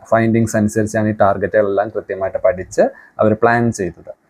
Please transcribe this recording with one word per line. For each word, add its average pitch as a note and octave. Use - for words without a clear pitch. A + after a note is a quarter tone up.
ഫൈൻഡിങ്സ് A2+
അനുസരിച്ചാണ് G#2+
ഈ G#2+
ടാർഗറ്റുകളെല്ലാം G2+
കൃത്യമായിട്ട് F#2+
പഠിച്ച് F#2
അവർ G#2+
പ്ലാൻ A#2
ചെയ്തത്. F2